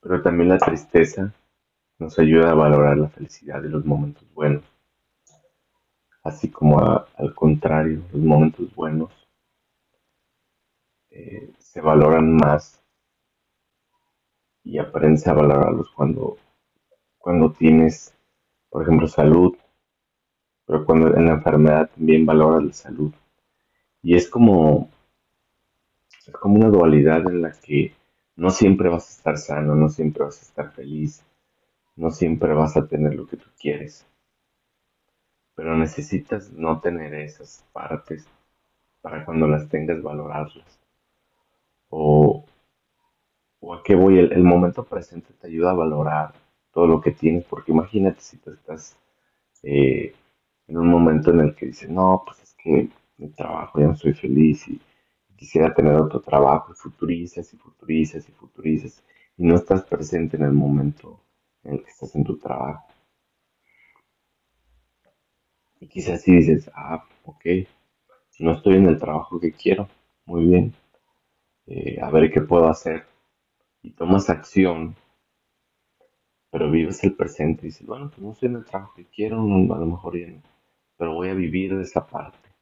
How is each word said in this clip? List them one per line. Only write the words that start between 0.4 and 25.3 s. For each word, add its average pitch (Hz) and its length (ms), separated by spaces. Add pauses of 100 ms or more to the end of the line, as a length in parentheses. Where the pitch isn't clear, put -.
la 92 80
tristeza 82 760 (640)
nos 80 220
ayuda 82 320
a 80 40
valorar 73 420
la 76 100
felicidad 71 540
de 76 80
los 76 160
momentos 76 480
buenos. 73 320 (1600)
Así - 280
como 76 300
a-, 80 340
al 73 180
contrario, 78 760
los 73 100
momentos 78 540
buenos, 78 360 (2000)
eh, - 480
se - 200
valoran 78 560
más 76 460 (1800)
y - 120
aprendes 76 500
a 82 60
valorarlos 76 580
cuando, 69 460 (800)
cuando 82 340
tienes, 80 640 (560)
por - 140
ejemplo, 80 240
salud, 78 480 (1080)
pero 76 200
cuando 80 300
en 82 100
la 82 80
enfermedad 78 640
también 80 300
valoras 78 380
la 73 100
salud. 76 400 (880)
Y 87 140
es 90 140
como, 95 600 (1400)